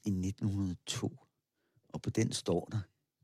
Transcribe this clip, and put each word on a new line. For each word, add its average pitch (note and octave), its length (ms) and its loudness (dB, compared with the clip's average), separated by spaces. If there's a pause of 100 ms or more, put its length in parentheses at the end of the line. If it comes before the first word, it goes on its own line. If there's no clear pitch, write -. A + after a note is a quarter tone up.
i A2 40 0
nitten F#2+ 380 0
hundrede G2 280 0 (100)
to, - 320 -4 (720)
og - 120 -6
på - 80 -4
den - 220 2
står - 340 0
der, A2+ 140 -2 (440)